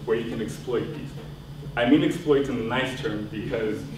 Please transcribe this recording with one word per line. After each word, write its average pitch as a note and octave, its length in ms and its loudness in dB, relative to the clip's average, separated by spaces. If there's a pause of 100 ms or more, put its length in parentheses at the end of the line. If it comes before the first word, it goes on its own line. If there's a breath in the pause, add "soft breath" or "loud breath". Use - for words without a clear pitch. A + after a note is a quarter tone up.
where A2+ 100 2
you A#2 140 -2
can - 100 -4
exploit A#2 420 -2 (120)
these. - 160 -8 (640)
I A#2+ 140 4
mean D#3 140 8
exploit C#3 440 4
in A#2+ 120 -2
a - 20 -2
nice B2+ 380 -2
term G#2 260 -2
because G#2+ 560 -2 (160)